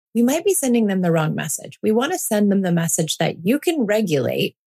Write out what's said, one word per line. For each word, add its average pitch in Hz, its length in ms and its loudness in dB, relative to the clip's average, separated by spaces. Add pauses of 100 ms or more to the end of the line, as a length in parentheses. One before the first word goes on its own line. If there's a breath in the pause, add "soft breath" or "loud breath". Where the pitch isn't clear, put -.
(140)
we 233 100 2
might 277 200 2
be 392 100 2
sending 240 340 2
them 190 140 0
the 175 100 2
wrong 156 220 0
message. - 480 -8
We 214 100 2
want 254 200 0
to 359 80 -2
send 208 320 2
them 196 120 2
the 180 100 0
message 165 440 0
that 165 280 -4
you 262 140 2
can 320 260 -2
regulate, 151 800 -2